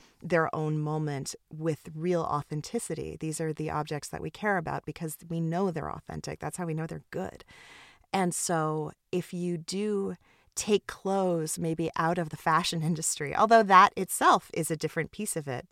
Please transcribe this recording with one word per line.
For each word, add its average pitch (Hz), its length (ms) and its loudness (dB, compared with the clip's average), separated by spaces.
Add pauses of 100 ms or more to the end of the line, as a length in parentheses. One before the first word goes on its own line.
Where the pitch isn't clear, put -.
(220)
their 165 320 2
own 156 240 0
moment 151 560 -2 (160)
with 156 440 -4
real 170 280 0
authenticity. 151 960 -4
These 156 200 -4
are 160 140 -2
the 156 160 -4
objects 151 380 -4
that - 120 -8
we 160 100 -6
care 202 280 0
about 147 260 -4
because 156 320 -8 (120)
we 165 120 -2
know 170 300 0
they're 156 200 -4
authentic. - 500 -10
That's - 180 -8
how 180 80 -6
we 160 80 -4
know 160 120 -4
they're 160 240 -10
good. - 320 -8 (720)
And 180 220 2
so 156 580 -2 (200)
if 175 200 -4
you 175 240 -2
do 196 600 -2 (400)
take 208 300 2
clothes 180 720 0
maybe 170 380 0
out 170 220 2
of 160 100 0
the 156 80 -12
fashion 165 460 2
<laughs> - 20 0
industry, - 500 -2
although 226 280 8
that 196 340 10
itself 214 560 2
is 165 180 -2
a 160 60 -4
different 156 340 -4
piece - 260 -6
of 147 120 -8
it, 127 240 -6